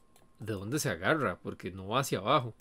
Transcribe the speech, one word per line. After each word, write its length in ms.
de 140
dónde 260
se 100
agarra, 480
porque 340
no 160
va 120
hacia 180
abajo. 440